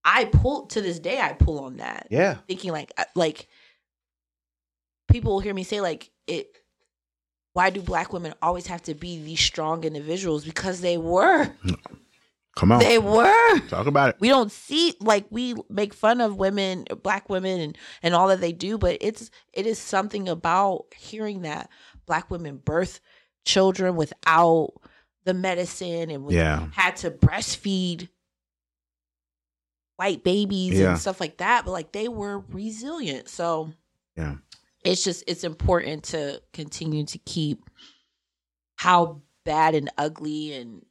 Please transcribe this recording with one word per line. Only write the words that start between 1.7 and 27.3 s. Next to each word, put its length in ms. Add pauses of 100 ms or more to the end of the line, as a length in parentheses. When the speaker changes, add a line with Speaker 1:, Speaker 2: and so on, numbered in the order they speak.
Speaker 1:
that. 320
Speaker 2:
Yeah. 240 (140)
Speaker 1:
Thinking, 240
like, 240
uh, 80 (100)
like, 340 (1600)
people 220
will 80
hear 120
me 100
say, 200
like, 280 (160)
it, 300 (960)
"Why 160
do 140
black 320
women 260
always 280
have 160
to 100
be 280
these 180
strong 440
individuals?" 640
Because 340
they 160
were. 540 (1040)
Speaker 2:
Come 160
on. 80
Speaker 1:
They 180
were. 600 (100)
Speaker 2:
Talk 180
about 220
it. 120
Speaker 1:
We 80
don't 220
see, 500
like, 280
we 260 (140)
make 240
fun 300
of 140
women, 480 (180)
black 260
women, 320
and, 180 (240)
and 120
all 140
that 120
they 120
do, 260
but 240
it's, 280 (220)
it 140
is 120
something 520
about 560 (100)
hearing 460
that 260 (380)
black 240
women 260
birth 440 (440)
children 520
without 760 (520)
the 100
medicine 760
and 140
we 120
Speaker 2:
Yeah. 360
Speaker 1:
had 240
to 140
breastfeed 1000 (1900)